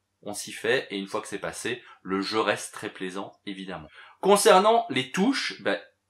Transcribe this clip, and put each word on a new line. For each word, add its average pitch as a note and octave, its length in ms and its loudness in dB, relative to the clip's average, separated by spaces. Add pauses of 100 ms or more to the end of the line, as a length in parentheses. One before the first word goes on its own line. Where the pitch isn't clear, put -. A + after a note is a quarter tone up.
(220)
on G2+ 120 -10
s'y - 180 -10
fait, A#2+ 380 0
et G2+ 80 -6
une G2 80 -6
fois G#2 160 -6
que - 60 -14
c'est G2+ 100 -10
passé, - 440 -8 (200)
le F#2+ 180 -2
jeu G#2 200 -2
reste G#2+ 340 -2
très G#2+ 160 -10
plaisant, F#2+ 420 -10 (140)
évidemment. F#2 420 -12 (320)
Concernant G3+ 720 6
les C3 200 -2
touches, G#3+ 520 -2
ben, G2+ 180 -2 (300)